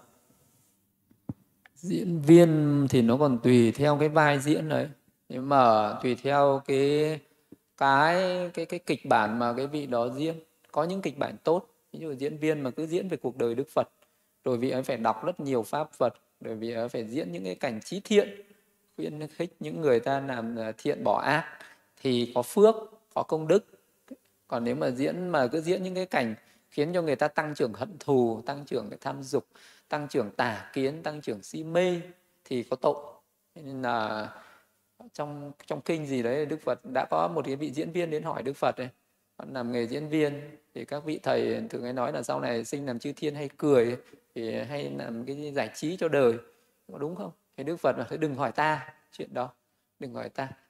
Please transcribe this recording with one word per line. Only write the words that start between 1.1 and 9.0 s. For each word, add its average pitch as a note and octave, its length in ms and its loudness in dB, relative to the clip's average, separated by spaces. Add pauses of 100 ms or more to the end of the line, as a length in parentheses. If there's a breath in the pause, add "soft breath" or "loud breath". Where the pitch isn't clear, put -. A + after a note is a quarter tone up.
Diễn E3+ 460 -2
viên D3+ 680 8
thì C3 120 6
nó A#2 160 6
còn C#3 220 4
tùy A#2+ 320 8
theo D3 280 2
cái D3+ 100 4
vai D3+ 300 4
diễn D#3 300 0
đấy. C3+ 200 0 (400)
Nhưng C3 200 -6
mà A2+ 440 6 (100)
tùy B2 200 0
theo C#3 420 4
cái, D3 540 2 (580)
cái, F3 760 4
cái, E3 120 -4
cái F3 140 -6
kịch - 260 -4